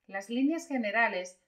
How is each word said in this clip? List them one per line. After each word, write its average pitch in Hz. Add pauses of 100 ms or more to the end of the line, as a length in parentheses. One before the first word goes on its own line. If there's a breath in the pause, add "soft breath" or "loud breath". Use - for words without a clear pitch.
las 196
líneas 277
generales 208